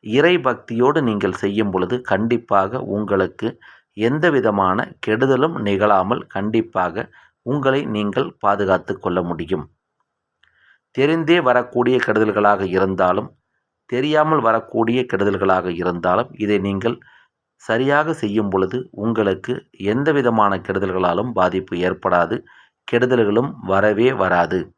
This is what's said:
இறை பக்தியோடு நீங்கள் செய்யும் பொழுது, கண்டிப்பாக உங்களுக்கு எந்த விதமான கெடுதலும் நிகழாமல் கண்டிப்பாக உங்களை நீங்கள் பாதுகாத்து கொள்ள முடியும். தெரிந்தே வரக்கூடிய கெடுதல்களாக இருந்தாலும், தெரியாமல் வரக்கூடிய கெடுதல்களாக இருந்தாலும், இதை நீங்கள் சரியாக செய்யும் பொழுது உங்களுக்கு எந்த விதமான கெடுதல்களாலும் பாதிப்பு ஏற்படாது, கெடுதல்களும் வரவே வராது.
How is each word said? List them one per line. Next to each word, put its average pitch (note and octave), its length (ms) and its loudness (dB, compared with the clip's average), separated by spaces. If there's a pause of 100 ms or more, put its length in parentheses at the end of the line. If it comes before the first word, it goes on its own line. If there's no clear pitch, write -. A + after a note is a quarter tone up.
இறை D3 380 2
பக்தியோடு B2+ 640 0
நீங்கள் G2+ 400 -2
செய்யும் G2+ 280 0
பொழுது, F#2 300 -2
கண்டிப்பாக A2 800 -2 (140)
உங்களுக்கு G2+ 540 -2 (440)
எந்த C3+ 380 -2
விதமான G#2 680 0 (100)
கெடுதலும் C3+ 540 0
நிகழாமல் G2 680 0
கண்டிப்பாக G2+ 760 -4 (380)
உங்களை C3+ 440 0
நீங்கள் G#2 420 -2 (100)
பாதுகாத்து G2 600 0
கொள்ள F2+ 240 -2
முடியும். E2+ 420 -6 (1300)
தெரிந்தே D#3+ 440 2
வரக்கூடிய B2 540 2
கெடுதல்களாக G#2 720 2
இருந்தாலும், F#2 600 0 (600)
தெரியாமல் D3+ 500 2
வரக்கூடிய A2+ 600 0
கெடுதல்களாக G2 720 0
இருந்தாலும், F2+ 600 -2
இதை G#2 240 -2
நீங்கள் G2 380 -2 (680)
சரியாக C#3+ 500 0
செய்யும் G#2+ 360 -2
பொழுது F#2+ 420 -2
உங்களுக்கு G#2+ 640 -2 (160)
எந்த A2+ 420 -2
விதமான A2+ 440 2
கெடுதல்களாலும் F#2 760 -2
பாதிப்பு F#2 440 -2
ஏற்படாது, F2+ 640 0 (500)
கெடுதல்களும் A#2+ 640 2 (100)
வரவே G#2 520 2
வராது. F2 480 0 (180)